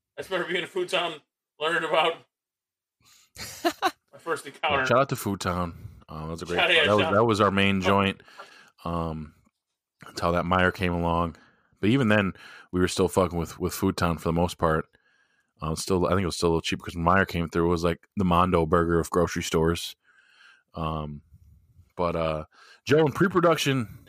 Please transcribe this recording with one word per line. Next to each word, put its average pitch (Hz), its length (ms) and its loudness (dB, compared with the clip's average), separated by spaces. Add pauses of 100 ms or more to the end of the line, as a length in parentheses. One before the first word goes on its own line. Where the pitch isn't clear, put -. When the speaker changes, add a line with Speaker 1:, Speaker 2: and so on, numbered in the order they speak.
(160)
Speaker 1:
I 143 40 -10
just 143 100 -16
remember 175 220 -4
being 180 100 -2
in 147 60 -10
Food 180 220 -6
Town, 170 240 -2 (440)
learning 165 300 -2
about 151 260 2 (1200)
Speaker 2:
<laughs> - 280 -12 (480)
Speaker 1:
my 139 60 -20
first 156 280 -8
encounter. 143 340 -2
Speaker 3:
Yeah, 131 40 -2
shout 123 140 4
out 139 100 4
to 127 80 -4
Food 98 240 -4
Town. 87 340 -4 (340)
Um, 78 160 -12
that 80 80 -8
was 85 100 -10
a - 20 -8
great. 87 140 -4
Speaker 1:
Shout 175 120 2
out, 165 160 4
Speaker 3:
That 104 100 4
was, 101 80 4
Speaker 1:
shout - 100 -2
Speaker 3:
that 110 100 4
was 107 160 2
our 101 100 4
main 98 280 2
Speaker 1:
Oh. - 80 -2
Speaker 3:
joint. 98 340 2 (640)
Um, 80 500 -6 (720)
until - 260 -2
that 87 120 0
Meijer 92 300 2
came 87 180 -2
along, 85 440 -2 (440)
but 98 100 0
even 127 180 2
then, 104 260 2 (380)
we 90 80 0
were 90 80 4
still 92 200 0
fucking 87 300 0
with, 80 200 -6
with 87 140 -4
Food 95 240 0
Town 85 220 0
for - 60 -14
the 85 80 0
most 87 260 -2
part. 80 280 0 (760)
Um, 80 140 -4
still, 90 300 0
I - 40 -2
think 95 120 2
it 90 40 -2
was 78 100 -6
still 85 120 0
a - 20 4
little 82 100 2
cheap - 200 -6
because - 160 -14
Meijer 90 300 4
came 85 220 -4
through. 85 180 0
It 87 40 2
was 85 140 0
like 85 160 -2 (160)
the 101 80 0
Mondo 87 420 4
burger 85 320 2
of 80 120 0
grocery 87 340 0
stores. 82 500 0 (800)
Um, 76 480 -8 (720)
but, 85 200 -2
uh, 80 280 -4 (400)
Joe, 151 220 2
in 123 60 -2
pre-production, 165 960 0